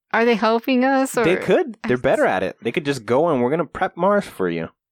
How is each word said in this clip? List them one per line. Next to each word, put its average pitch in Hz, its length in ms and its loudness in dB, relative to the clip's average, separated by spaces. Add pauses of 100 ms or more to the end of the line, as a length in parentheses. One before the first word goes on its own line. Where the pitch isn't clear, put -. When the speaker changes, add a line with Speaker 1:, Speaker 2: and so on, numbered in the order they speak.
(120)
Speaker 1:
are 226 120 2
they 240 100 2
helping 233 500 0
us? 262 320 0
Or 240 80 2
Speaker 2:
They 180 120 2
could. 247 500 0
They're 123 100 0
Speaker 1:
I 123 40 -4
Speaker 2:
better 208 260 2
at 95 160 0
it. 92 200 -4
They 120 100 -4
could 165 120 -4
just 135 220 -4
go 135 220 2
and 131 140 2
we're 123 80 2
gonna 160 160 -2
prep - 300 -6
Mars 196 300 2
for - 220 -4
you. 82 200 -4 (240)